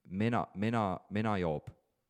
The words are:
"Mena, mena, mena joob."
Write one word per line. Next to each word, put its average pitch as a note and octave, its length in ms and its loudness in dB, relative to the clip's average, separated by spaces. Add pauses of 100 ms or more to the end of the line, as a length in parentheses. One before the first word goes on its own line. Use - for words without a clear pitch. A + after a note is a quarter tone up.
"Mena, G#2+ 500 0
mena, G#2 440 0 (120)
mena G#2 280 0
joob." D#2+ 300 0 (400)